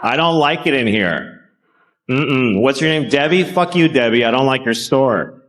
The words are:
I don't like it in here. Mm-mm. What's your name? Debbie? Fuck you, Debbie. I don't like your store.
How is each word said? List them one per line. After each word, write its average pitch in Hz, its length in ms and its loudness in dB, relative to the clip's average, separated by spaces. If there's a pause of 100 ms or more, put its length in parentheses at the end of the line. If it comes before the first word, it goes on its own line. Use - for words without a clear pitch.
I 113 140 -2
don't 165 200 0
like 147 300 0
it 160 80 2
in 127 140 0
here. 95 600 -4 (600)
Mm-mm. 127 520 0
What's 135 200 0
your 160 80 0
name? 156 200 -2
Debbie? 151 340 0
Fuck 175 320 -2
you, 165 120 4
Debbie. 120 380 2
I 113 60 0
don't 127 140 0
like 131 200 0
your 117 80 -2
store. 120 760 -2